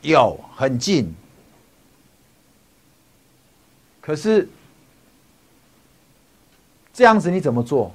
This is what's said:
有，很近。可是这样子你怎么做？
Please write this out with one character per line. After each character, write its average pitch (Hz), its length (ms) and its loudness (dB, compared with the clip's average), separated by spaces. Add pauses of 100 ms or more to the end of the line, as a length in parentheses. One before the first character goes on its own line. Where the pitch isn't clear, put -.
有， 139 380 2 (160)
很 131 220 -2
近。 123 360 -2 (3000)
可 156 140 -6
是 214 320 0 (2500)
这 240 100 0
样 220 160 6
子 165 100 -4
你 180 100 -2
怎 139 140 -4
么 120 80 -2
做？ 117 340 -4